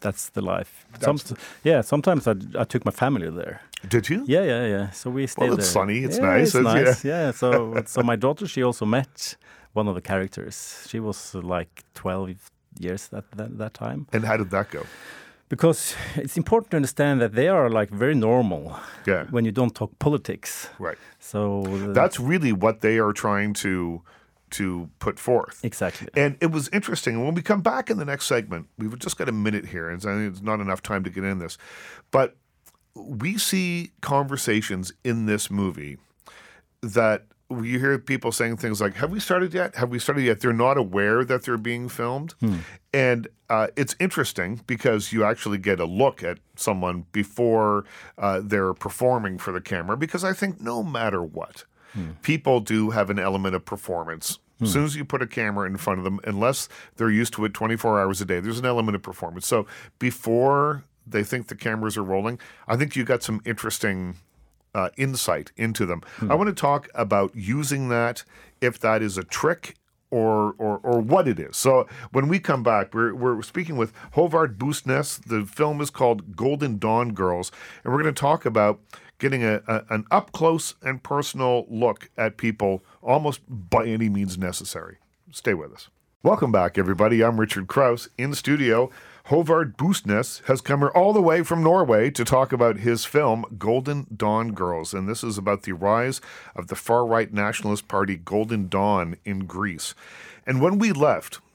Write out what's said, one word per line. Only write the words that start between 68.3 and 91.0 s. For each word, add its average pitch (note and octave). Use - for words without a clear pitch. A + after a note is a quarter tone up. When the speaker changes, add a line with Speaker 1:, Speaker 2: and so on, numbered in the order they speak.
Speaker 2:
if B2
that A2
is G2+
a F#2
trick -
or, A2
or, G#2
or A#2+
what C#3+
it G2
is. C#2
So C3
when C3+
we F#3
come C#3
back, A2
we're, A2+
we're A#2+
speaking E3
with A2+
Håvard D#3
Boosness. C#3
The G#2+
film D3
is C#3+
called G#2+
Golden C3+
Dawn A2
Girls, F2+
and A#2+
we're C#3
gonna D3+
talk C#3+
about G#2+
getting C3+
a, G#2+
a, A2
an A2
up-close E3
and C3
personal C3
look A2+
at A2
people G#2
almost C#3+
by A2+
any A2
means G2
necessary. F2+
Stay -
with D2+
us. -
Welcome D3
back, F2+
everybody. G#2
I'm A#2
Richard G2+
Krause B2
in C#3
studio C3
Håvard D#3+
Bussnes A#2+
has C3
come C#3+
here C#3+
all G3